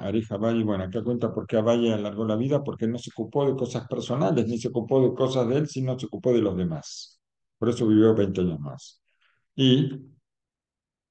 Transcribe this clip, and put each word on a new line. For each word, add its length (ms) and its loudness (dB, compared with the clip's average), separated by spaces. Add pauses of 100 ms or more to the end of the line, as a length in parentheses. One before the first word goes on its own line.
arija 280 -2
Abaye. 280 0
Bueno, 220 -2
acá 180 -6
cuenta 300 -2
por 140 -6
qué 100 0
Abaye 360 4
alargó 320 -4
la 120 0
vida, 260 0
porque 240 -4
no 100 -2
se 140 -12
ocupó 360 -4
de 80 0
cosas 320 -6
personales, 600 0
ni 100 -2
se 120 -4
ocupó 340 2
de 120 4
cosas 340 0
de 80 2
él, 100 0
sino 320 -4
se 80 -10
ocupó 260 -2
de 80 4
los 160 0
demás. 640 -6 (380)
Por 120 0
eso 180 0
vivió 280 6
veinte 260 0
años 180 -2
más. 420 -14 (540)
Y, 440 4 (1120)